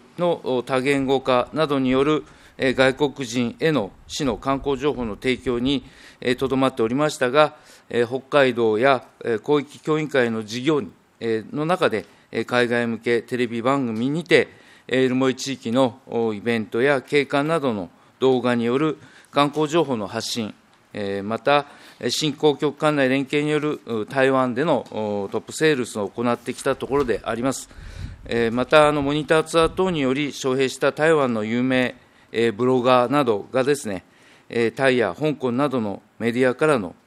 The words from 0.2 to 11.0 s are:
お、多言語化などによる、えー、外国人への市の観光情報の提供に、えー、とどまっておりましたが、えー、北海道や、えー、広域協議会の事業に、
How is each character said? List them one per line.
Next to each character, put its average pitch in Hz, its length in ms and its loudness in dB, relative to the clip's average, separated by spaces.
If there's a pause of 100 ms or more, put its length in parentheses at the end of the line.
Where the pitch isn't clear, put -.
お、 123 200 -2
多 131 180 -2
言 139 260 0
語 135 140 2
化 127 320 0
な 151 140 0
ど 139 120 0
に 131 120 0
よ 135 120 2
る、 151 220 0 (340)
え 131 120 0
ー、 120 40 -2
外 131 380 2
国 135 140 -8
人 117 340 -4
へ 160 100 0
の 113 220 -2 (160)
市 - 160 -6
の 113 140 -2
観 135 200 -4
光 135 200 -4
情 139 140 0
報 120 120 -6
の 104 100 -6
提 123 240 -2
供 120 220 -2
に、 131 240 0 (360)
え 123 120 0
ー、 127 40 -2
と 135 120 -2
ど 135 80 -2
ま 135 120 2
っ 127 60 -4
て - 80 -2
お 113 60 2
り 120 60 -4
ま 147 160 0
し - 80 -8
た 123 120 0
が、 147 240 4 (360)
え 120 140 2
ー、 110 40 -2
北 127 200 -6
海 135 260 4
道 110 240 2
や、 131 280 2 (160)
え 117 140 0
ー、 - 80 -10
広 147 200 2
域 - 140 -20
協 156 200 -2
議 156 100 -4
会 123 220 2
の 110 140 -4
事 113 200 -8
業 147 160 2
に、 92 100 -8 (300)